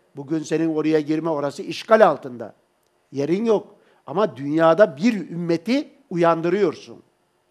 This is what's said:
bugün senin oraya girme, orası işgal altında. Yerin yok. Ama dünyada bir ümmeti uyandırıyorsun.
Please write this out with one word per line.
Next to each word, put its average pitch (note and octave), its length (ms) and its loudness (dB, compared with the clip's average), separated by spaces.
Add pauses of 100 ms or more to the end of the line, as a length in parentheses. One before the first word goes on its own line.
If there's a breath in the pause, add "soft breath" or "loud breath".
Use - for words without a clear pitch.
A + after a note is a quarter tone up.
(160)
bugün C#3+ 220 -6
senin D#3+ 360 -2
oraya D#3 260 2
girme, D#3 300 -2
orası C#3+ 320 -4
işgal A3 460 2
altında. B2 460 -6 (580)
Yerin D3 320 -2
yok. G#3+ 320 -2 (300 soft breath)
Ama D#3+ 300 -2
dünyada D#3+ 600 4
bir G3 340 0
ümmeti E3+ 580 -2 (220)
uyandırıyorsun. E3 920 0 (480)